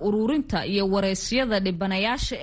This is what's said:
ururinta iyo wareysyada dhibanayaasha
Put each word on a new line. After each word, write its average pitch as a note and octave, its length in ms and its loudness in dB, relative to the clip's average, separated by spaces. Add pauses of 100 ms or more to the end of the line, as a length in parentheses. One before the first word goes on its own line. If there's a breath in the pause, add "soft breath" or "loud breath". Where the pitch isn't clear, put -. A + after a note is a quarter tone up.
ururinta G#3+ 640 2
iyo G3 160 0
wareysyada G3 800 0
dhibanayaasha G3 800 -2